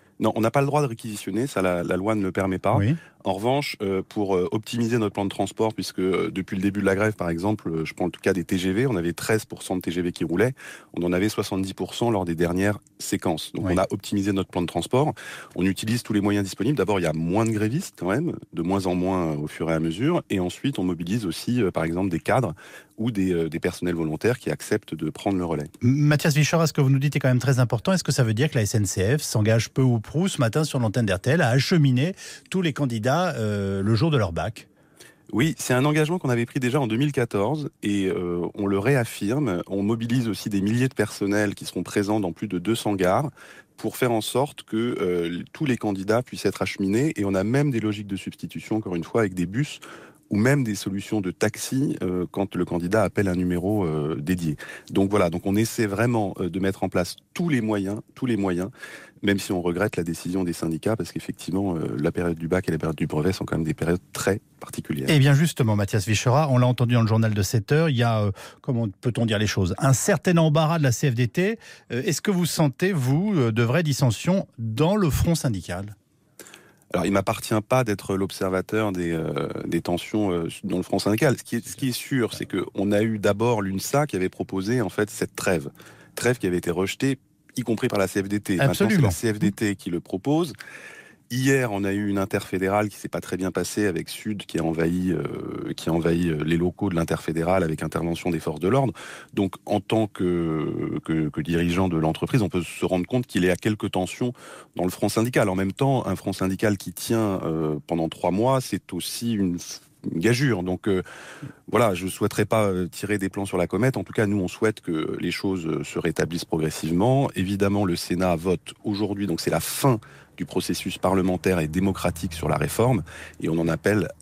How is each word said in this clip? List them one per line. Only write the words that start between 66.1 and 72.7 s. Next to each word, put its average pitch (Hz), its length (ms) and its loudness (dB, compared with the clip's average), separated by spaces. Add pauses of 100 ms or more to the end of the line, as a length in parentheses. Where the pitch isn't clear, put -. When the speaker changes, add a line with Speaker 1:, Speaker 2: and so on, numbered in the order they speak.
Speaker 2:
on 127 80 4
l'a 123 100 6
entendu 123 280 2
dans 117 80 6
le 107 40 4
journal 110 280 4
de 104 80 2
sept - 280 0
heures, 160 180 4
il 127 80 2
y 120 60 4
a, 113 180 2
euh, 101 100 2 (300)
comment 117 260 0 (140)
peut-on 113 260 0
dire 107 100 2
les 107 80 2
choses, 98 320 0
un 135 160 4
certain 180 440 2
embarras 160 420 4
de 147 40 2
la 127 100 4
C 139 180 0
F 113 40 0
D 120 120 2
T. 196 320 0 (320)
Euh, 120 140 -2
est-ce - 180 -2
que 214 80 0
vous 180 160 2
sentez, 165 440 2